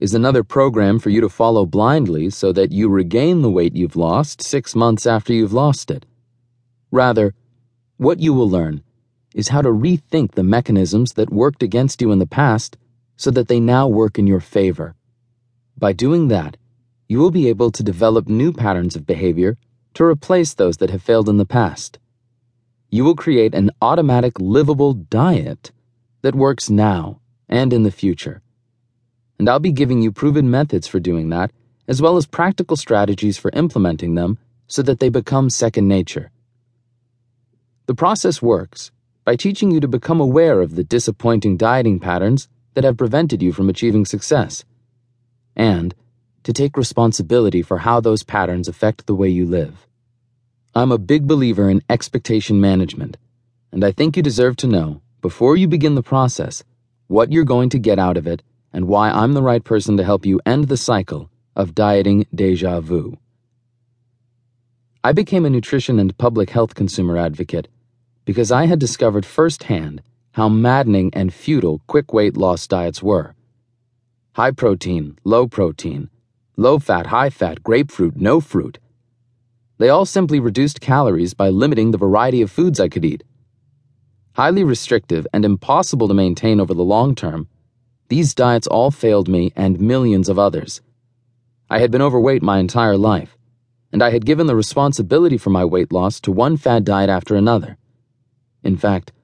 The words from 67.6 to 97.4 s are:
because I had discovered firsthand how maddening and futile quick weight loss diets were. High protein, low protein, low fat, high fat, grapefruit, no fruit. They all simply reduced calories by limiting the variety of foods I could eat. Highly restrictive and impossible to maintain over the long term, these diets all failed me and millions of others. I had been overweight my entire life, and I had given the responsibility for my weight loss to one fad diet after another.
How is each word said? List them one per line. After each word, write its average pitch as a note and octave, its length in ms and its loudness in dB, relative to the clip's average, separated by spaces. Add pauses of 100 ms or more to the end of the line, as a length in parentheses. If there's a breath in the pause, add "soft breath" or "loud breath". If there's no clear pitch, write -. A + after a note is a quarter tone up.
because G#2+ 260 -2
I C3 160 2
had E3 140 2
discovered A2+ 440 -2
firsthand F2 800 -4 (300)
how A2 160 0
maddening A2 640 2
and F#2 180 -2
futile F2+ 540 -2
quick C#3+ 260 -2
weight G#2+ 240 0
loss F2+ 300 0
diets F2 340 -4
were. F#2 360 -2 (960)
High B2 180 0
protein, F2+ 720 -4
low A#2 240 2
protein, D#2+ 640 -6 (460)
low C3+ 240 2
fat, F2 260 -2
high B2 240 -2
fat, E2 320 -6
grapefruit, A2+ 540 -2
no A2+ 240 2
fruit. - 400 -6 (960)
They A2+ 100 4
all E3 160 2
simply D#3+ 360 -2
reduced B2+ 400 -2
calories G2+ 520 0
by G2 160 0
limiting A2+ 440 2
the G2 60 -2
variety A2+ 440 2
of G2+ 80 -2
foods E3 300 0
I F#2 80 2
could E2 160 -4
eat. - 180 -4 (1120)
Highly F3+ 320 2
restrictive G#2 680 -2
and G#2+ 120 0
impossible A#2 640 0
to G2 60 2
maintain G2 440 2
over F#2 160 0
the E2+ 80 -2
long A2+ 320 2
term, D#2+ 320 -8 (640)
these D3+ 260 0
diets A#2+ 320 2
all A#2+ 240 0
failed G#2 400 0
me F2 260 0
and F#2+ 240 0
millions A2 480 2
of F#2+ 100 0
others. G2 440 -2 (880)
I A2 80 0
had A#2 120 2
been B2+ 120 2
overweight C3 400 2
my G2 160 2
entire G2+ 400 2
life, G2+ 400 -2 (520)
and A2+ 120 0
I A#2+ 80 4
had A2+ 160 0
given D#3 200 2
the C3+ 80 2
responsibility C#3 840 0
for - 100 -4
my F#2 160 2
weight F2+ 260 0
loss F2+ 300 -2
to - 100 -4
one B2+ 280 0
fad A#2 260 0
diet G2 240 0
after F#2+ 260 -2
another. G#2+ 440 0 (840)